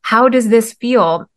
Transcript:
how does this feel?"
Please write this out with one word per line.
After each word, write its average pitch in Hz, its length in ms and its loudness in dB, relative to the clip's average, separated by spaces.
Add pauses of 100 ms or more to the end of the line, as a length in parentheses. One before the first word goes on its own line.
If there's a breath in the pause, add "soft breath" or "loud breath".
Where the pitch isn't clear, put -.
how 240 260 0
does 240 200 0
this 226 240 0
feel?" 180 640 -2